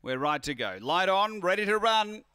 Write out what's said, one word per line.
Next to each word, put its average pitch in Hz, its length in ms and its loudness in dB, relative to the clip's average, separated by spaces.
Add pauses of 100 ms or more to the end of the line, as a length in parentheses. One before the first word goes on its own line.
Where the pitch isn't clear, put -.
We're 127 180 -4
right 147 260 0
to 147 100 -4
go. 104 260 -4
Light 170 300 2
on, 208 300 0
ready 190 260 0
to 214 100 2
run. 214 480 0 (100)